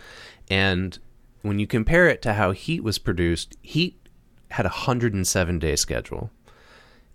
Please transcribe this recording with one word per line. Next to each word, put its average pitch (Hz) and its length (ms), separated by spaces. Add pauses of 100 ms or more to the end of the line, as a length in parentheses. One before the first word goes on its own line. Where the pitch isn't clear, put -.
(500)
And 95 480 (440)
when 104 180
you 104 80
compare 160 400
it 131 140
to 110 120
how 101 180
Heat 160 320
was 107 160
produced, 85 600
Heat - 380 (520)
had 110 140
a 90 40
hundred 120 440
and 95 140
seven 87 320
day 76 160
schedule. - 560 (840)